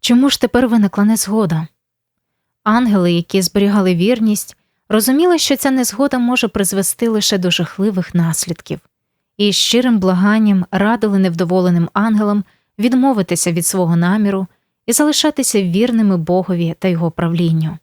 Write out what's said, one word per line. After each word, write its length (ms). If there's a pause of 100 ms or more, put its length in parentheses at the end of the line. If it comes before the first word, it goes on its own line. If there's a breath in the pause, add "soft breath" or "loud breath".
Чому 280
ж 120
тепер 260
виникла 360
незгода? 640 (960)
Ангели, 480
які 300
зберігали 540
вірність, 640 (320)
розуміли, 480
що 180
ця 160
незгода 480
може 280
призвести 600
лише 300
до 140
жахливих 640
наслідків, 640 (580)
і 140
з 40
щирим 440
благанням 720
радили 480
невдоволеним 760
ангелам 500 (360)
відмовитися 720
від 140
свого 300
наміру 520 (380)
і 80
залишатися 680
вірними 540
Богові 640
та 80
його 240
правлінню. 720